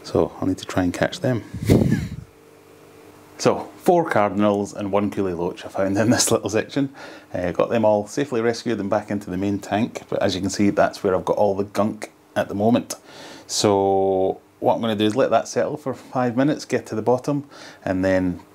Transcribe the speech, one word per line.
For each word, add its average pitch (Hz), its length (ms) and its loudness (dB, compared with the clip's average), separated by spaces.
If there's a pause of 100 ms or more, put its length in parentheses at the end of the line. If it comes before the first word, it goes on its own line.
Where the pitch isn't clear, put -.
So 85 380 0
I'll 95 60 -2
need 92 100 -2
to - 80 -16
try - 180 -2
and 87 100 0
catch - 260 -2
them. 123 240 -2 (260)
<laughs> - 480 2 (1200)
So - 400 0
four 175 300 4
cardinals 101 680 2
and 101 160 -6
one 101 180 2
coolie 95 260 -2
loach 85 300 -4
I - 40 -14
found 98 280 0
in 110 140 4
this - 180 2
little 110 180 2
section. 135 460 -2 (400)
Uh, 90 180 -2
got - 200 0
them 113 120 2
all 107 220 4
safely 139 340 -4
rescued 117 400 -2
and 98 80 -4
back 101 220 -2
into 98 220 -4
the 90 60 -4
main 101 200 0
tank, - 520 -4
but - 120 -2
as 98 140 0
you 92 60 -4
can 95 100 -2
see, 101 180 2
that's - 340 0
where 92 120 2
I've 90 100 -2
got - 120 0
all 101 180 2
the 101 80 -4
gunk 104 480 -4 (240)
at - 140 -2
the - 40 -8
moment. 113 400 2 (540)
So 98 920 2 (200)
what 117 160 2
I'm 101 60 -4
gonna 113 140 0
do 107 100 2
is 107 100 2
let 131 160 2
that 113 160 2
settle 120 280 -2
for 131 200 -8
five 123 420 -2
minutes, 139 280 0
get - 220 -2
to - 80 -8
the 107 60 -4
bottom, 127 480 0 (340)
and 92 220 0
then 92 360 2 (140)